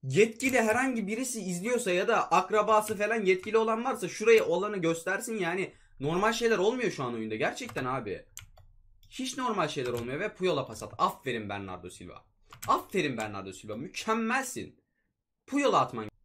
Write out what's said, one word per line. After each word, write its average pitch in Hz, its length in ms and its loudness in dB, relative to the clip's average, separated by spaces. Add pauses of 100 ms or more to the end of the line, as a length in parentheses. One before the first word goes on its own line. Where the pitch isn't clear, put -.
yetkili 226 600 2
herhangi 233 440 2
birisi 233 340 -4
izliyorsa 185 520 -2
ya 190 160 2
da 214 220 2
akrabası 214 680 4
falan 214 280 0
yetkili 190 340 2
olan 226 260 2
varsa 233 240 -2
şuraya 220 380 6
olanı 196 300 0
göstersin 190 640 -2
yani. 180 340 -2 (280)
Normal 180 320 2
şeyler 226 260 2
olmuyor 220 320 2
şu 139 140 -6
an 120 100 -4
oyunda 110 220 -4
gerçekten 160 480 -4
abi. 123 400 -4 (840)
Hiç 254 280 -6
normal 208 300 0
şeyler 123 240 -4
olmuyor 123 280 -4
ve 208 140 -6
Puyol'a 165 320 0
pas 110 160 -12
at. 104 160 -12
Aferin 117 500 -2
Bernardo 95 420 -8
Silva. - 340 -16 (440)
Aferin 156 480 0
Bernardo 101 360 -6
Silva. 107 240 -10
Mükemmelsin. 226 1040 -4 (680)
Puyol'a 254 340 4
atman. 117 280 -2 (160)